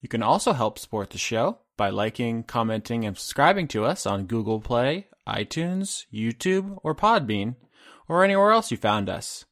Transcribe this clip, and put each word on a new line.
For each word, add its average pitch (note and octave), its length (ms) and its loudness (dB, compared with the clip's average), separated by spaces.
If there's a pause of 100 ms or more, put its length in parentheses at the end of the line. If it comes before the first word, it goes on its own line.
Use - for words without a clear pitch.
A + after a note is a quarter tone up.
You B2 60 -16
can A2+ 160 -2
also E3+ 300 4
help A2+ 260 0
support G#2 320 -6
the - 60 -12
show A#2+ 420 -2 (160)
by G#2 140 2
liking, A2+ 540 -2
commenting, A2+ 600 -2
and G#2 140 -4
subscribing E3+ 500 2
to G#2+ 160 -2
us D3+ 220 0
on G2 200 -2
Google A2 360 -2
Play, C3 460 0 (200)
iTunes, F3 880 -4
YouTube, F#3+ 720 -2
or D#3 120 -2
Podbean, B2 600 2 (520)
or F3 160 4
anywhere G3 280 6
else A3 200 2
you A#2 60 -4
found G#2 320 2
us. - 420 -8